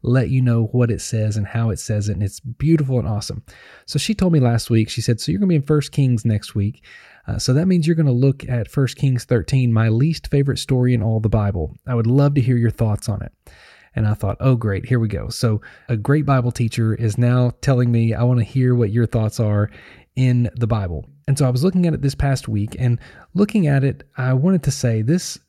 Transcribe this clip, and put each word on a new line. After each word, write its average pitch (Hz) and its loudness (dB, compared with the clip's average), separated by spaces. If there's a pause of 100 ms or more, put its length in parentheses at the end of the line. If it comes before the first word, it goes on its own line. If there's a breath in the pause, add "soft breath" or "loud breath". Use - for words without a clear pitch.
let 123 0
you 131 0
know 117 2
what 123 2
it 98 -2
says 107 -2
and 101 -2
how 113 -2
it 95 -4
says 104 -2
it. 98 -2
And 95 -4
it's - -6
beautiful 135 0
and - -2
awesome. 104 -6 (440 loud breath)
So - -6
she 220 -2
told 185 2
me 147 4
last 117 0
week, 113 2
she - -8
said, 113 -2
"So 151 -4
you're 190 -2
gonna 202 2
be 170 4
in 139 2
First 151 0
Kings 123 2
next 107 -2
week. 104 -2 (440 loud breath)
Uh, 98 -4
so - -2
that 165 2
means 175 2
you're 170 2
gonna 156 2
look 135 0
at 120 -4
First 135 -2
Kings 131 0
thirteen, 123 0
my 113 2
least 139 0
favorite 139 0
story 123 0
in 110 0
all 110 0
the 107 0
Bible. 98 -2 (100)
I 127 -4
would 113 0
love 143 4
to 143 2
hear 123 2
your 117 2
thoughts 107 -2
on 98 -4
it." 85 -10 (640 loud breath)
And 110 0
I 104 2
thought, 101 -4
"Oh, 131 2
great, 107 -4
here 123 0
we 113 0
go." 104 -6
So 110 -2 (300 loud breath)
a 113 0
great 139 0
Bible 123 0
teacher 110 -2
is 110 -2
now 123 2
telling 123 2
me, 113 2
"I 117 -2
wanna 123 2
hear 123 0
what 117 2
your 117 2
thoughts 110 -2
are 104 0 (460 loud breath)
in 123 2
the 120 -2
Bible." 95 -4 (220)
And 139 0
so 143 2
I 127 2
was 127 -2
looking 180 2
at 160 0
it - -4
this 139 -2
past 139 -2
week, 107 -4
and 120 0 (360 loud breath)
looking 202 2
at 139 2
it, - -4 (140)
I 127 -2
wanted 170 2
to 143 0
say 113 -2
this 160 -2 (100)